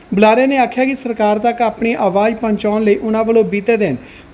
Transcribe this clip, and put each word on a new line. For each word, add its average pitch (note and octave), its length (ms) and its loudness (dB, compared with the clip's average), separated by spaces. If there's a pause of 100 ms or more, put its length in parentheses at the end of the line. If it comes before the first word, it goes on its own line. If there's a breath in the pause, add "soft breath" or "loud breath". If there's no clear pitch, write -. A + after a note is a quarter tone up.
(140)
ਬੁਲਾਰੇ A3 320 4
ਨੇ C#4 120 0
ਆਖਿਆ B3 260 0
ਕਿ C4+ 100 -2
ਸਰਕਾਰ G#3+ 440 -2
ਤੱਕ A#3 240 -2
ਆਪਣੀ A#3 360 -2
ਆਵਾਜ਼ G#3 360 0
ਪਹੁੰਚਾਉਣ G#3+ 480 -2
ਲਈ G#3 120 2
ਉਹਨਾਂ A3 300 -2
ਵੱਲੋਂ A3+ 200 2
ਬੀਤੇ G3+ 320 -2
ਦਿਨ F3 200 -2 (380 loud breath)